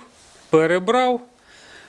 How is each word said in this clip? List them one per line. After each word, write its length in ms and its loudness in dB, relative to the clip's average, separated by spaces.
перебрав, 720 0